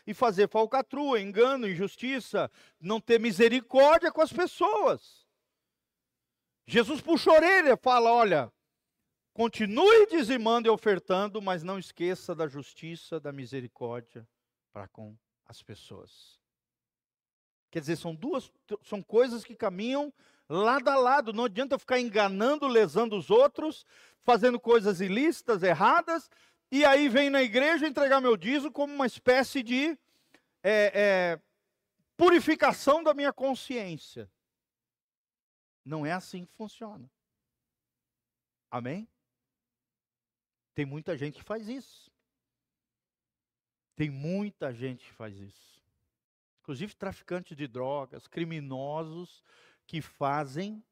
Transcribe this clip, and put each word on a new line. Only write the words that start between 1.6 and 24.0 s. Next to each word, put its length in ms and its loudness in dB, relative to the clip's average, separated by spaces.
injustiça, 840 -6
não 200 -6
ter 200 2
misericórdia 880 4
com 100 -4
as 120 0
pessoas. 920 -2
Jesus 340 0
puxa 300 0
a 40 10
orelha, 420 6
fala, 340 2
"Olha, 420 2
continue 760 4
dizimando 600 0
e 40 4
ofertando, 680 0
mas 220 -4
não 160 -8
esqueça 560 -8
da 140 -6
justiça, 720 -14
da 120 -12
misericórdia 960 -12
para 160 -16
com 280 -20
as 160 -20
pessoas." 760 -20
Quer 100 -8
dizer, 160 -6
são 180 -10
duas, 380 -8
são 200 -12
coisas 420 0
que 100 -20
caminham 580 -4
lado 400 0
a 80 2
lado. 360 2
Não 120 -4
adianta 300 -4
eu 40 -4
ficar 220 -2
enganando, 680 0
lesando 500 2
os 140 -8
outros, 560 2